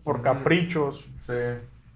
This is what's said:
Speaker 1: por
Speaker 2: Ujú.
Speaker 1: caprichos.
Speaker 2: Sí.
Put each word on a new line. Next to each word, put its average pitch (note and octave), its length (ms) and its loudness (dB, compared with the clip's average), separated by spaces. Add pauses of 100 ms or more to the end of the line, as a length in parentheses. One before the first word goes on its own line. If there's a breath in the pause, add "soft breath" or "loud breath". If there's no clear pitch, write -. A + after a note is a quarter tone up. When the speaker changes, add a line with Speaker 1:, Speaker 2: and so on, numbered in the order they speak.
Speaker 1:
por C#3+ 120 0
Speaker 2:
Ujú. B2 80 -6
Speaker 1:
caprichos. C#3+ 840 2 (120)
Speaker 2:
Sí. - 120 -8 (640)